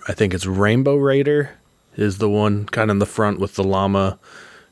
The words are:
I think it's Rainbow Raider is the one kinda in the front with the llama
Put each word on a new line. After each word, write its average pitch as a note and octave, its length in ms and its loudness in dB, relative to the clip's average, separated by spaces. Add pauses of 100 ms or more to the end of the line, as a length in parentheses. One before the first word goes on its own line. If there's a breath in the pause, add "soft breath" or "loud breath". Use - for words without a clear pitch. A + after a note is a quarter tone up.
I G2 60 -6
think G2 200 0
it's F#2 140 -4
Rainbow G#2+ 480 2
Raider C#3 560 2 (460)
is G#2 220 -2
the G#2+ 120 0
one G#2 360 0
kinda A2 260 -2
in G2+ 80 2
the G2+ 60 2
front G#2 340 -2
with G2 160 -6
the G2 80 0
llama F#2+ 520 0 (560 loud breath)